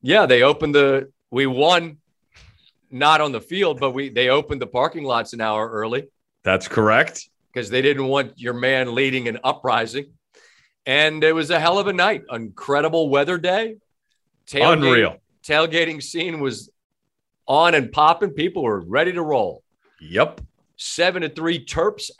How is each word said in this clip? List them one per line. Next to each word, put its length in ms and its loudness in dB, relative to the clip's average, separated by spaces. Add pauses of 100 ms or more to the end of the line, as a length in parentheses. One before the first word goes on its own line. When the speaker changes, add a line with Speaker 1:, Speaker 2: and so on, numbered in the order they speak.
Speaker 1:
yeah, 240 4
they 180 6
opened 320 2
the, 380 2 (180)
we 140 0
won, 540 0 (920)
not 300 2
on 120 -2
the 100 -6
field, 360 -2
but 120 0
we, 180 -6
they 220 0
opened 320 -2
the 40 -8
parking 380 -4
lots 300 -4
an 80 -6
hour 260 -2
early. 400 -6 (340)
Speaker 2:
That's 260 0
correct. 600 2 (240)
Speaker 1:
'Cause 160 -8
they 140 -2
didn't 240 0
want 320 -2
your 160 -8
man 400 -2
leading 340 -2
an 160 -8
uprising. 680 -4 (720)
And 360 0
it 120 4
was 160 -2
a 100 4
hell 180 2
of 80 -2
a 60 -2
night. 300 0 (100)
Incredible 800 -2
weather 260 2
day. 400 -2 (680)
Tailgate- 260 2
Speaker 2:
Unreal. 440 2 (280)
Speaker 1:
Tailgating 580 0
scene 380 -6
was 280 -6 (800)
on 280 4
and 160 0
popping. 400 2
People 340 -4
were 160 -2
ready 320 -2
to 100 -4
roll. 400 -2 (360)
Speaker 2:
Yep. 440 -2 (340)
Speaker 1:
Seven 460 -4
to 80 -6
three 340 -4
Terps 560 -4